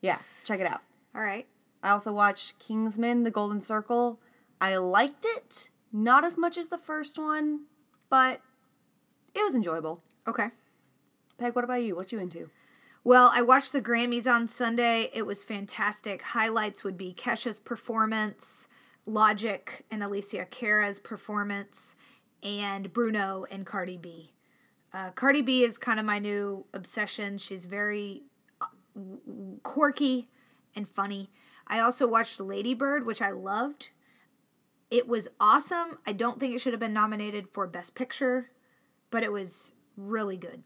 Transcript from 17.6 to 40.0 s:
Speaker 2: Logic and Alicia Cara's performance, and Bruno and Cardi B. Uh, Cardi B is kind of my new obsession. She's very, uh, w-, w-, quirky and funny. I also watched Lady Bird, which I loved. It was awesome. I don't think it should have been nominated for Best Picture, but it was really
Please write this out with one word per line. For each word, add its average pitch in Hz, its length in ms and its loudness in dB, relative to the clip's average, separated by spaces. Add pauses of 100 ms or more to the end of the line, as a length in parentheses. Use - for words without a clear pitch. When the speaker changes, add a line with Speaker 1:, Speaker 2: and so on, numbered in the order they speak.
Speaker 2:
Logic 214 840 0
and 214 140 -6
Alicia 202 480 -6
Cara's 208 480 0
performance, 202 960 -6 (480)
and 202 480 -6
Bruno 202 580 0
and 196 160 -10
Cardi 185 300 -6
B. 165 380 -16 (600)
Uh, 185 180 -8
Cardi 269 300 4
B 254 220 4
is 233 140 0
kind 220 200 -2
of 214 80 -2
my 208 140 0
new 202 540 -4
obsession. 202 640 -6
She's 190 280 -10
very, 208 580 -4 (360)
uh, - 60 -6 (280)
w-, 196 320 -14
w-, 196 380 -14
quirky 277 640 2 (480)
and 208 120 -8
funny. 196 440 -6 (360)
I 220 120 0
also 247 260 4
watched 226 360 2
Lady 202 320 -4
Bird, 277 320 0
which 220 160 -4
I 202 100 0
loved. 202 600 -6 (1000)
It 240 160 4
was 226 220 -2 (100)
awesome. 302 680 4
I 214 60 -4
don't 226 260 -2
think 254 160 -2
it 247 60 -4
should 247 140 -2
have 220 80 -4
been 220 120 -2
nominated 208 540 -2
for 196 180 -4
Best 180 300 -12
Picture, 254 560 -2 (580)
but 226 140 -2
it 220 80 -2
was 190 400 -6 (240)
really 202 400 -4